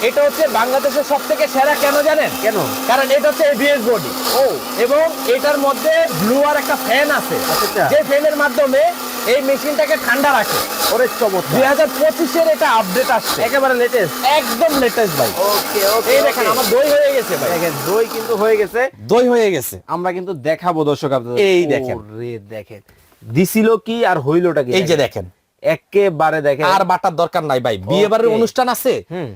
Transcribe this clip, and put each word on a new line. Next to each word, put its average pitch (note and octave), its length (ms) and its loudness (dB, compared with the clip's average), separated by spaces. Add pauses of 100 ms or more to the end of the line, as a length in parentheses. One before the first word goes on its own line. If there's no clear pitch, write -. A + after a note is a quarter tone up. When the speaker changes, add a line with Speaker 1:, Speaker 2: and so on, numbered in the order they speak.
Speaker 1:
এটা C#4+ 180 0
হচ্ছে D4+ 220 0
বাংলাদেশের B3+ 600 0
সব C#4 200 0
থেকে D4+ 160 0 (100)
সেরা, C#4 200 2
কেন C#4+ 280 0
জানেন? D4+ 280 0 (120)
Speaker 2:
কেন? G#3+ 120 0 (340)
Speaker 1:
কারণ C4 220 2
এটা C#4+ 180 2
হচ্ছে D4 160 0
এবিএস C#4+ 440 2
বডি। F#3+ 240 -2 (300)
Speaker 2:
ও। - 20 4 (400)
Speaker 1:
এবং C#4+ 200 2 (300)
এটার C#4+ 240 0
মধ্যে C#4 340 0 (280)
ব্লুয়ার C#4 360 2
একটা C#4 200 -2 (100)
ফ্যান C#4+ 240 2
আছে, A3+ 260 -2 (140)
Speaker 2:
আচ্ছা, D#3+ 160 -2
আচ্ছা। G3 300 0
Speaker 1:
যে D4+ 120 4
ফ্যানের D4 280 2
মাধ্যমে C#4 460 2 (440)
এই B3+ 160 2
মেশিনটাকে C#4 540 0 (100)
ঠান্ডা C#4 320 2
রাখে। F3+ 220 -2 (340)
Speaker 2:
ওরে B3 120 2 (140)
চমৎকার। F#3+ 340 0
Speaker 1:
দুই C4 120 4
হাজার C#4+ 220 2 (100)
পঁচিশের D#4 500 0
এটা D4+ 220 2
আপডেট A3+ 400 0
আসছে। G#3+ 320 -2
Speaker 2:
একেবারে C4 320 0
লেটেস্ট। A#3+ 400 0 (100)
Speaker 1:
একদম C#4 540 2
লেটেস্ট A3+ 400 0
ভাই। A2+ 200 0
Speaker 2:
ওকে, G3 580 0
ওকে, A3 180 0
Speaker 1:
এই C#4 80 4
দেখেন, B3 200 0
Speaker 2:
ওকে। A3 100 2
Speaker 1:
আমার A#3+ 180 0
দই C4 240 4
হয়ে C#4+ 220 2
গেছে G3 240 -2
ভাই। - 140 -2
Speaker 2:
দেখেন, E3 180 -2 (140)
দই A3 280 2
কিন্তু A3+ 220 -4
হয়ে A3 240 2
গেছে। A3+ 300 -2 (220)
Speaker 1:
দই A#3+ 200 4
হয়ে A3 220 2
গেছে। A#2+ 320 -6
Speaker 2:
আমরা F3 260 -4
কিন্তু F#3 200 -8 (160)
দেখাবো D#3+ 320 -2 (100)
দর্শক C#3 280 -2
আপনাদের। A#2+ 200 -4 (120)
Speaker 1:
এই F3 160 2
দেখেন। C3 320 -2
Speaker 2:
ওরে A2 400 -12 (160)
দেখেন। G#2+ 280 -16 (400)
দিছিল F3+ 540 2
কি A3+ 200 -6 (100)
আর F3+ 140 2
হইলোটা D#3 420 2
কি? B2 100 -4
Speaker 1:
এই F#3+ 100 2
যে D#3+ 140 2
Speaker 2:
দেখেন। C#3+ 60 2
Speaker 1:
দেখেন। G#2 220 -4 (380)
Speaker 2:
একেবারে D#3+ 800 0
দেখেন। C#3+ 220 2
Speaker 1:
আর F#3+ 200 4
বাটার F3+ 320 0
দরকার E3+ 280 0
নাই C3+ 160 2
ভাই। A#2 180 0
বিয়ে F#3 300 2
বাড়ির A3 200 4
Speaker 2:
ওকে। A3 80 2
Speaker 1:
অনুষ্ঠান A#3 320 0
আছে, A#3+ 260 0 (160)
Speaker 2:
হুম। E3 260 -6